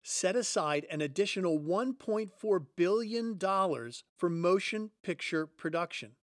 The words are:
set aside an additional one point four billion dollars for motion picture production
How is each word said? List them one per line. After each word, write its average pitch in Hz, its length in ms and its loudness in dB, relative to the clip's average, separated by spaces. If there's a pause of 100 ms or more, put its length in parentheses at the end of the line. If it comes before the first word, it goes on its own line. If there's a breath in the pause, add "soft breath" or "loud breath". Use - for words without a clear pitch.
set 185 340 0
aside 151 540 0
an 156 100 -4
additional 170 580 0
one 202 360 0
point 214 400 -4
four 202 260 2
billion 214 800 0
dollars 180 640 0 (140)
for 175 100 2
motion 190 640 0 (120)
picture 160 440 -2
production 160 680 -6 (100)